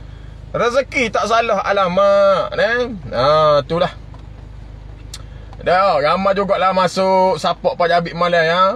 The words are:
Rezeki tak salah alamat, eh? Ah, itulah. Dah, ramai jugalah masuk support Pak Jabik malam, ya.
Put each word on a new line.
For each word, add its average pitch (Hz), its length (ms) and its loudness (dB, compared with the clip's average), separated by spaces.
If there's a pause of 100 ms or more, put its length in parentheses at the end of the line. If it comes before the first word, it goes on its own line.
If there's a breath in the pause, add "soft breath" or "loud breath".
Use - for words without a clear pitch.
(500 loud breath)
Rezeki 240 640 -2
tak 202 160 -2
salah 226 320 2
alamat, 196 960 2
eh? 233 320 0 (240)
Ah, 147 480 4
itulah. 165 320 -2 (1700 loud breath)
Dah, 180 400 2
ramai 185 320 2
jugalah 190 400 0
masuk 185 640 2
support 175 400 -2
Pak 180 80 2
Jabik 170 320 0
malam, 175 240 2
ya. 170 200 2 (140)